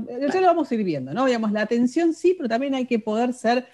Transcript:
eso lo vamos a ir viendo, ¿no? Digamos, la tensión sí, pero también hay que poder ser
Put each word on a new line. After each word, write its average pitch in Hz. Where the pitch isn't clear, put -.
eso 277
lo 370
vamos 339
a 240
ir 220
viendo, 143
¿no? 247
Digamos, 226
la 208
tensión 247
sí, 359
pero 311
también 269
hay 254
que 240
poder 226
ser 247